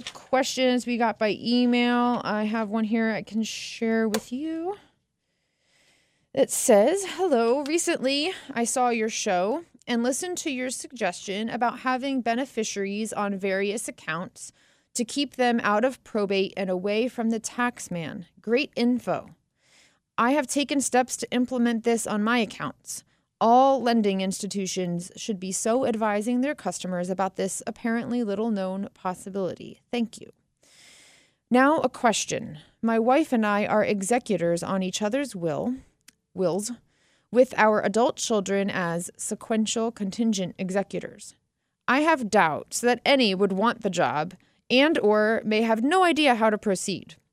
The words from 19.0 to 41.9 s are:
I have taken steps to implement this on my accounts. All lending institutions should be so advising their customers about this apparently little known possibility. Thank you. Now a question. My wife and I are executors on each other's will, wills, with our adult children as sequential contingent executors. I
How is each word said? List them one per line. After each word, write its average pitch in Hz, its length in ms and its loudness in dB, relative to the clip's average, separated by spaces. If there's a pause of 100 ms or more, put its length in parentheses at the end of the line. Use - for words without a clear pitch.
I 233 160 4
have 294 140 2
taken 285 340 0
steps 247 360 2
to - 160 -8
implement 240 500 0
this 233 240 0
on 208 160 -2
my 233 160 2
accounts. - 640 -6 (420)
All 254 380 6
lending 214 380 2
institutions 185 960 -4
should 190 240 -6
be 190 100 -8
so 233 340 0
advising 220 580 0
their 285 120 0
customers 180 560 -4
about 190 240 -2
this - 320 -4
apparently 233 560 -2
little 214 300 -2
known 190 420 -4
possibility. 185 840 -6 (100)
Thank 233 300 -4
you. - 100 -20 (1200)
Now 269 280 6
a 262 100 0
question. - 680 -2 (220)
My 226 200 0
wife 262 320 2
and 226 120 2
I 208 220 0
are 214 180 2
executors 190 800 0
on 190 220 -2
each 185 180 -4
other's 254 320 -2
will, 170 400 -2 (600)
wills, 185 360 -2 (640)
with 247 240 6
our 214 260 6
adult 220 340 2
children 196 540 0
as 175 460 -4
sequential 220 760 -2
contingent 196 640 -2
executors. 190 800 -6 (540)
I 269 140 4